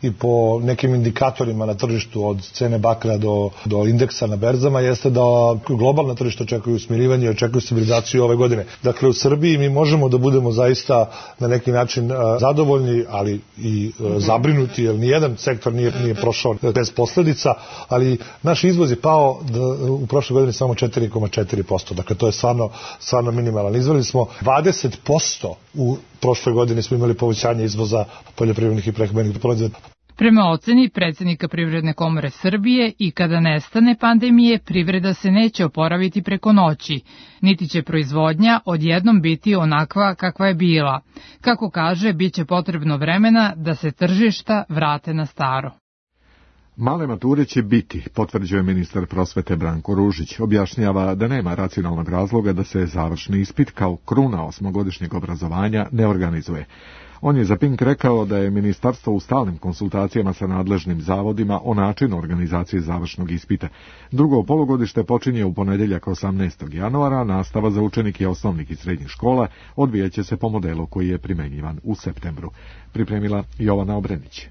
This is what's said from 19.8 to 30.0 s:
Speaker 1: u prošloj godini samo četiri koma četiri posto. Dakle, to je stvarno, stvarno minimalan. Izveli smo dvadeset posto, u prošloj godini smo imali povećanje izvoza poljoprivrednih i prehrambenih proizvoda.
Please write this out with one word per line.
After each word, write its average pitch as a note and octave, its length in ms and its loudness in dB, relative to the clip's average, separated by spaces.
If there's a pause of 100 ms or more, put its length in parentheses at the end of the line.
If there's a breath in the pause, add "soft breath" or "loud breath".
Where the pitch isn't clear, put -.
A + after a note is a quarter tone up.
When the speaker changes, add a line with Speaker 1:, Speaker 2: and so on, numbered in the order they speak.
Speaker 1:
u C3+ 140 -2
prošloj C3 280 0
godini C3 180 4
samo B2 220 0
četiri A#2 360 -2
koma G#2+ 180 -2
četiri G2+ 340 -2
posto. F#2 320 -4
Dakle, F#2 220 -4
to A#2 100 0
je G#2+ 60 2
stvarno, A#2+ 380 0 (280 loud breath)
stvarno A#2+ 320 0
minimalan. A2+ 460 -2
Izveli C3 280 2
smo B2 220 0 (140 loud breath)
dvadeset C#3 640 2
posto, - 500 -2 (200)
u C3 220 0 (240)
prošloj B2 320 2
godini A#2 300 2
smo B2 140 -2
imali A#2+ 180 2
povećanje A#2 500 0
izvoza G#2+ 400 -2 (300 loud breath)
poljoprivrednih A2 540 0
i A2 40 -4
prehrambenih G#2+ 460 -2
proizvoda. A2+ 540 -2 (240)